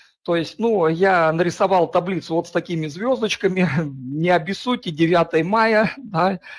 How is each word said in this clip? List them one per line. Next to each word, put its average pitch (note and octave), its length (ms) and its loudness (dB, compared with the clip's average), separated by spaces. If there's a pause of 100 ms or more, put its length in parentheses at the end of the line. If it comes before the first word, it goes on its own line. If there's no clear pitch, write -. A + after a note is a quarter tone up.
(220)
То E3+ 140 0
есть, E3 240 -4
ну, G#3 260 2
я E3 460 4
нарисовал F3 580 2
таблицу E3+ 460 -2
вот E3+ 100 -2
с - 60 -20
такими E3+ 340 -4
звёздочками, F#3 840 -2
<laughs> C#3+ 160 -2
не C#3 460 -4
обессудьте, F#3 640 -2
девятое E3 500 2
мая, A3 540 2
да, F3+ 420 -2 (200)